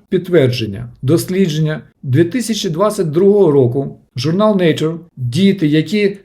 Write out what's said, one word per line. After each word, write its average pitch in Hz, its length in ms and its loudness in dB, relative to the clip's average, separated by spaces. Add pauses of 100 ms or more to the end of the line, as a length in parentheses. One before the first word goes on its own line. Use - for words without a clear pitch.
підтвердження. 127 800 0 (120)
Дослідження 156 800 0 (220)
дві 135 200 2
тисячі 214 460 -4
двадцять 190 420 -2
другого 196 400 4
року. 139 480 0 (160)
Журнал 185 400 0
Nature. 160 400 0 (220)
Діти, 160 500 0
які 196 580 0